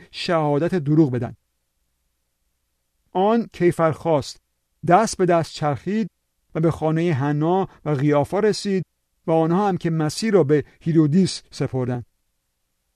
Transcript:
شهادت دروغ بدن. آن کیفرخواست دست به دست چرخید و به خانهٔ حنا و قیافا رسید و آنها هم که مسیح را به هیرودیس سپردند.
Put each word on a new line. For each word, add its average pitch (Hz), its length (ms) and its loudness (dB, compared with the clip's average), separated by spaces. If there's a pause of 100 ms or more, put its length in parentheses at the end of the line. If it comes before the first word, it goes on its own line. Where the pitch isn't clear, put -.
(100)
شهادت 160 640 -2
دروغ 151 380 2
بدن. 123 240 -6 (1800)
آن 208 400 0
کیفرخواست 160 880 0 (460)
دست 196 300 4
به 185 100 0
دست 170 260 0
چرخید 175 580 -4 (440)
و 165 60 -4
به 165 100 2
خانهٔ 160 420 -2
حنا 147 560 0 (160)
و 151 60 -4
قیافا 147 480 0
رسید 202 460 0 (420)
و 170 60 0
آنها 170 360 2
هم 185 80 -2
که 170 140 -4
مسیح 160 400 -4
را 185 140 4
به 143 200 2 (160)
هیرودیس 160 720 2
سپردند. 127 560 -6 (880)